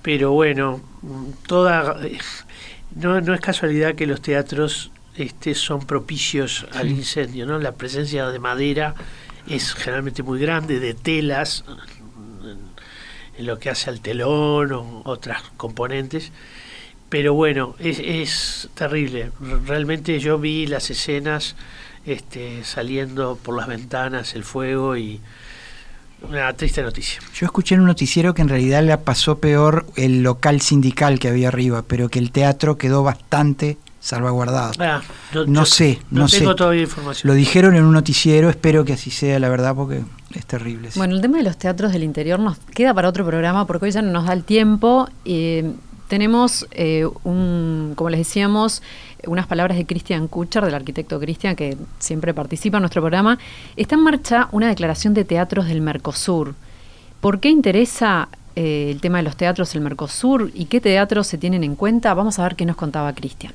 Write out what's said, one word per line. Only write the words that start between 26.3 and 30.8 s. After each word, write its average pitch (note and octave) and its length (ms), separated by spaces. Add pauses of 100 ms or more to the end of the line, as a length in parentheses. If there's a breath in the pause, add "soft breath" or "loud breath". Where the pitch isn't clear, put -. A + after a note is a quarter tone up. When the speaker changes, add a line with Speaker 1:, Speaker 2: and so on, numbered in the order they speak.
Speaker 1:
triste D3+ 280
noticia. - 380 (140)
Speaker 2:
Yo - 100
escuché F3+ 300
en F#3 80
un F3+ 60
noticiero E3+ 440
que E3+ 80
en D#3 80
realidad C3+ 340
la D#3 200
pasó D3+ 360
peor D3+ 460 (120)
el C3 260
local B2+ 400
sindical C#3 560